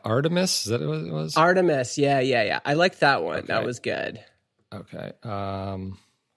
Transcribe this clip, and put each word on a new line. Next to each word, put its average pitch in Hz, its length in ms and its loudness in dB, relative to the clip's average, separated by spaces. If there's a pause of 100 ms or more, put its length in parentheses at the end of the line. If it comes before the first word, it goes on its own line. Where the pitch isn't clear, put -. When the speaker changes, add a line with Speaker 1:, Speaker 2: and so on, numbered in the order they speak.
Speaker 1:
Artemis? 160 640 0
Is 104 60 -4
that 120 80 0
what 151 200 -4
it 165 120 -8
was? 156 240 -4
Speaker 2:
Artemis. 170 600 4
Yeah, 139 240 4
yeah, 127 220 2
yeah. 87 220 0
I 143 100 0
liked 175 260 2
that 139 220 4
one. 80 240 -4
That 101 120 0
Speaker 1:
Okay. 117 80 -2
Speaker 2:
was 120 140 -6
good. - 400 -4 (540)
Speaker 1:
Okay. - 380 -12 (100)
Um, 98 760 -6 (380)